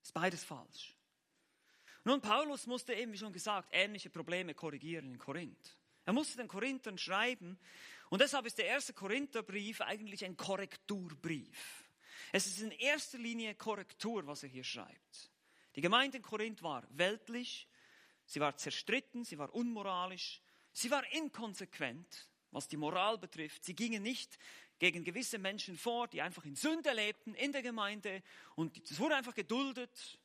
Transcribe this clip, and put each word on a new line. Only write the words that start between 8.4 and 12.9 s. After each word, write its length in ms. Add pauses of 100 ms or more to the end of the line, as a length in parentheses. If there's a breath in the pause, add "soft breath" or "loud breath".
ist 140
der 80
erste 260
Korintherbrief 880
eigentlich 420
ein 140
Korrekturbrief. 1500 (480 loud breath)
Es 160
ist 140
in 100
erster 460